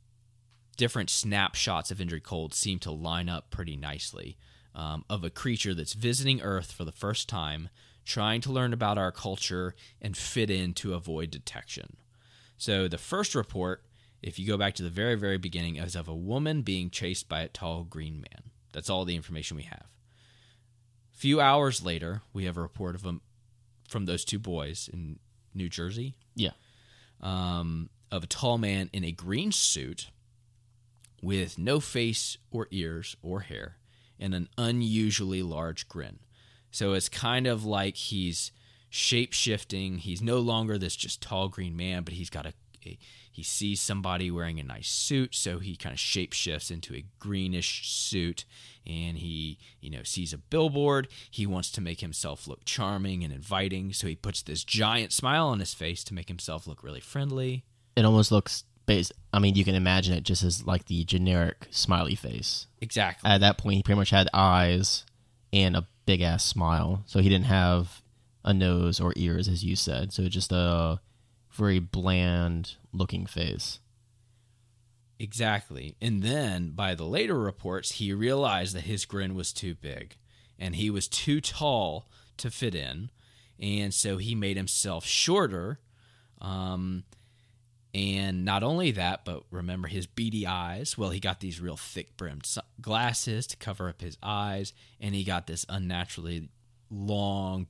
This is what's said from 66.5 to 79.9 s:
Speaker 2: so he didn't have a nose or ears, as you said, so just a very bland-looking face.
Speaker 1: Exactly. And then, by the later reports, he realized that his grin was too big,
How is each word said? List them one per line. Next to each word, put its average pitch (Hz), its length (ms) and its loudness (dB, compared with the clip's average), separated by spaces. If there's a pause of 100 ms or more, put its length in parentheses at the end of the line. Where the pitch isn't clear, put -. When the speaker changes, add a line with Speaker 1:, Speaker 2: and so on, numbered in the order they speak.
Speaker 2:
so - 140 4
he 95 100 10
didn't 95 160 6
have 90 560 4 (420)
a 101 80 4
nose 87 460 4
or 87 160 2
ears, 87 320 2
as 90 180 0
you 92 120 0
said, 73 360 0
so 92 160 0
just 92 220 -2
a 87 500 4 (520)
very 101 260 4
bland-looking 90 1500 0
face. - 540 -4 (1400)
Speaker 1:
Exactly. 104 800 -2
And 107 220 2
then, 104 480 0
by 92 260 0
the 80 80 -4
later 170 340 0
reports, 95 540 -4
he 98 200 -2
realized 104 640 2
that 90 80 -6
his 95 220 -4
grin 95 320 -4
was 90 160 -4
too 87 240 -6
big, - 400 -12 (420)